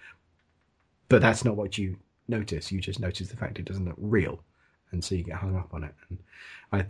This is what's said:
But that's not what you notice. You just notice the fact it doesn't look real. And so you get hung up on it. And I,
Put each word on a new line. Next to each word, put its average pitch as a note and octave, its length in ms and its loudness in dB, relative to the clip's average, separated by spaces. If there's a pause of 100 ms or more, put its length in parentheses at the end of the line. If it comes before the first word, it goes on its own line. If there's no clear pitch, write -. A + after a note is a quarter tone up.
(1080)
But A2+ 140 10
that's A2+ 220 4
not A2 120 2
what G2+ 220 -4
you F#2+ 180 -2 (320)
notice. G#2+ 440 -4
You F#2+ 80 0
just F#2+ 200 -4
notice F#2 280 -4
the - 80 -14
fact - 220 -6
it F2+ 60 -6
doesn't F#2+ 200 -4
look E2+ 140 -6
real. G#2 440 2 (480)
And F2 140 -2
so - 120 -4
you E2+ 80 0
get E2 120 -8
hung F#2+ 200 -2
up E2+ 180 -4
on D#2+ 100 -6
it. D2 100 -12 (140)
And F#2 100 -10 (540)
I, G2+ 180 4